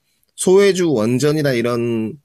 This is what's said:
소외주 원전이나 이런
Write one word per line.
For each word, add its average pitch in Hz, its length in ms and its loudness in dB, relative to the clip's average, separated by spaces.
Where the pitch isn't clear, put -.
소외주 185 560 2
원전이나 131 640 0
이런 117 720 -4